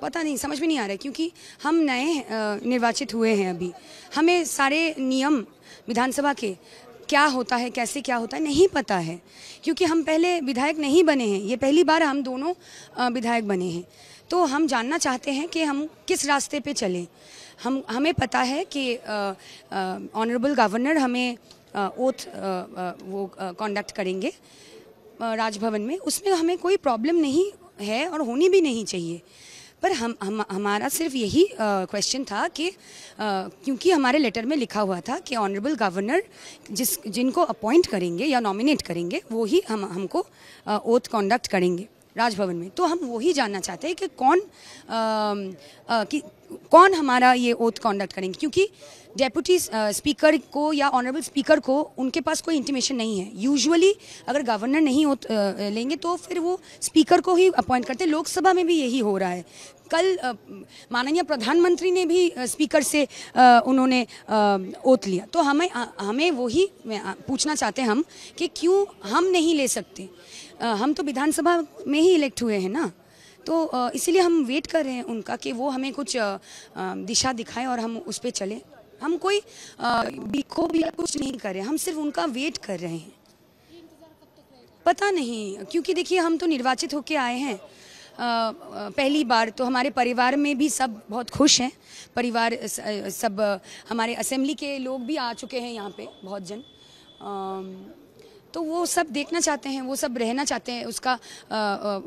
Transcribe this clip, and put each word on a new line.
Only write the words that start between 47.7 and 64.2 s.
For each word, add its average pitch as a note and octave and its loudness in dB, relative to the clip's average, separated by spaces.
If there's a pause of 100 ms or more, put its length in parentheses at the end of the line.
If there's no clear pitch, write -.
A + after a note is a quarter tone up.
कॉन्डक्ट G3+ -2
करेंगे, F#3+ -6
क्योंकि F4 0 (480)
डेप्यूटी, C4+ 2
अ, A3 -2
स्पीकर D4+ 2
को D4 -2
या C#4+ 2
ऑनरेबल C4 0
स्पीकर C#4+ 4
को C#4 0
उनके C4 -2
पास D#4 -2
कोई E4 -2
इंटीमेशन C4+ -2
नहीं A3 -2
है। F#3+ -8
Usually C#4+ 4 (340)
अगर C4+ 0
गवर्नर A#3+ 0
नहीं D4 4
ओथ, C#4 0
अ, G3+ 0 (160)
लेंगे A#3 -4
तो E4+ -2
फिर F4 -6
वो F4 -2 (200)
स्पीकर E4 6
को F#4 2
ही F#4 8
अपॉइंट B3+ 0
करते C4+ -4
हैं। E4 2
लोकसभा D#4+ 2
में F4 2
भी E4 4
यही B3+ 2
हो G#3 2
रहा F#3 0
है। F3+ -6 (460)
कल, F4+ 2
अ, B3+ -4 (580)
माननीय C#4 0
प्रधानमंत्री E4 4
ने F4+ 2
भी, F4 4
अ, B3+ -6
स्पीकर D4 2
से, D4 2 (280)
अ, A#3+ 10
उन्होंने, C4 4 (220)